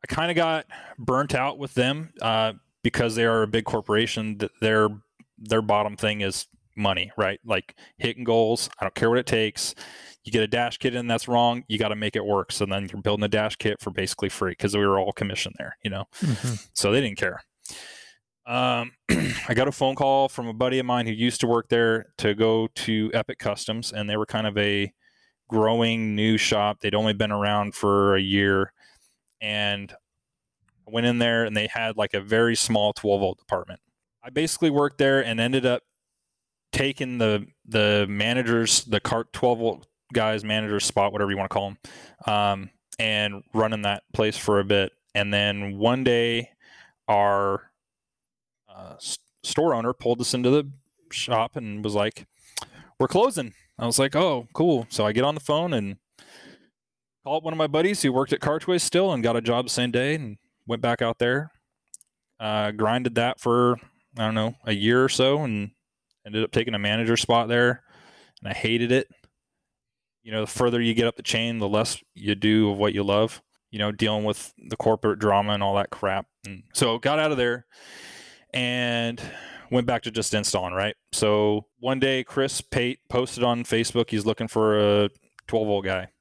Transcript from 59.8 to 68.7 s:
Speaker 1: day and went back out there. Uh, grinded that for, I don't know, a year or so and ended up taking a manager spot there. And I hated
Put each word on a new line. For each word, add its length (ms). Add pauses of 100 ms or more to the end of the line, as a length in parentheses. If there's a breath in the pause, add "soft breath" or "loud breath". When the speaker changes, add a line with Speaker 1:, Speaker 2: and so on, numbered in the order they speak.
Speaker 1:
day 240
and 240 (280)
went 140
back 220
out 160
there. 320 (880)
Uh, 300
grinded 460
that 240
for, 340 (420 soft breath)
I 80
don't 100
know, 200 (100)
a 80
year 320
or 60
so 340
and 280 (520)
ended 200
up 80
taking 220
a 40
manager 380
spot 320
there. 340 (580 soft breath)
And 100
I 40
hated 380